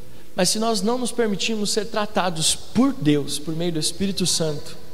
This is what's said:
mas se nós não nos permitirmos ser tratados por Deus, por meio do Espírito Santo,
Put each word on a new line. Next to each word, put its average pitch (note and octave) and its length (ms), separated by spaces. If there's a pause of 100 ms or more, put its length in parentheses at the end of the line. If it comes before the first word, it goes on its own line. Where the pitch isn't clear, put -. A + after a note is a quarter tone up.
(340)
mas F3+ 140
se - 100
nós A3 240
não A#3+ 160
nos B3 140
permitirmos G#3+ 580
ser G3+ 160
tratados F#3 680
por C4 380
Deus, D3 460
por D#3+ 160
meio E3+ 180
do D#3 60
Espírito F#3+ 480
Santo, D3+ 500 (180)